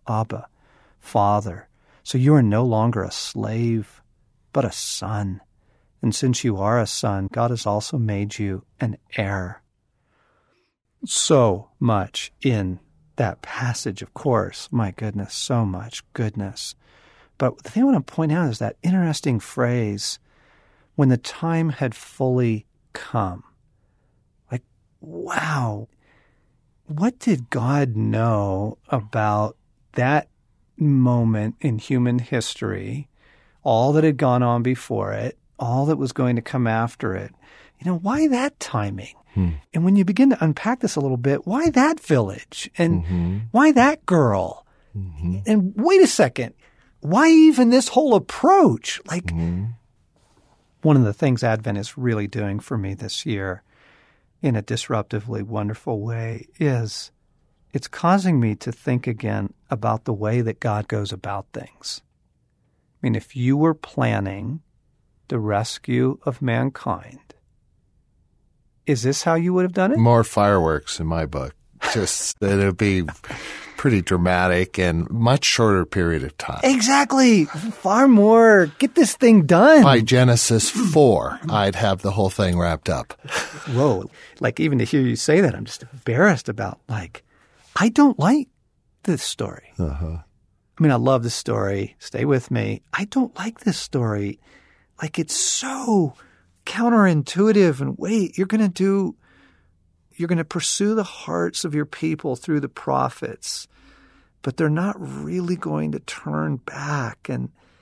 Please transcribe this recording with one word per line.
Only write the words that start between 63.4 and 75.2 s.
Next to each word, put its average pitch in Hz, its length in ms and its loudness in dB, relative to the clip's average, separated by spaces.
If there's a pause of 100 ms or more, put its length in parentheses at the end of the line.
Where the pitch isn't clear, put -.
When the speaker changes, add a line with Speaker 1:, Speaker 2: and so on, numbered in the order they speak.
Speaker 1:
were 156 200 2
planning 107 840 -4 (680)
the 127 100 -4
rescue 113 840 -2
of 127 180 -6
mankind, 123 800 -4 (1700)
is 127 160 0
this 135 200 -2
how 165 120 2
you 170 180 0
would 180 100 2
have 180 100 -4
done 190 180 0
it? 294 80 0
Speaker 2:
More 117 240 6
fireworks 92 760 0
in 82 60 -6
my 82 220 -2
book. 67 260 -8 (400)
Just, - 440 -4
<laughs> - 40 -20
it'd 98 360 2
be 95 260 0 (760)
pretty 113 240 2
dramatic 90 800 2
and 85 300 0
much 117 360 2